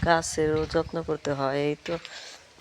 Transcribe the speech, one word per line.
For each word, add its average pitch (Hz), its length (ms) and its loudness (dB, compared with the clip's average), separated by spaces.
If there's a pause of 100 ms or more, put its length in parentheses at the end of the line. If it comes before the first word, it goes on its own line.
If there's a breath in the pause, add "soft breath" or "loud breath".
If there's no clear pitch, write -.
গাছেরও 156 600 4
যত্ন 160 380 -2
করতে 151 280 -2
হয়। 139 280 0
এই 147 240 0
তো 170 100 -4 (680 loud breath)